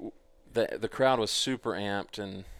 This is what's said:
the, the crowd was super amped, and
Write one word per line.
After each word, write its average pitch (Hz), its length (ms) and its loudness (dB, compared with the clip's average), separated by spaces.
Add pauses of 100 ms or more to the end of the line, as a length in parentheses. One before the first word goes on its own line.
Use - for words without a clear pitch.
(520)
the, 113 260 0
the 107 100 -2
crowd 131 300 4
was 107 120 0
super 127 420 0
amped, 101 460 -2
and 95 260 -8 (160)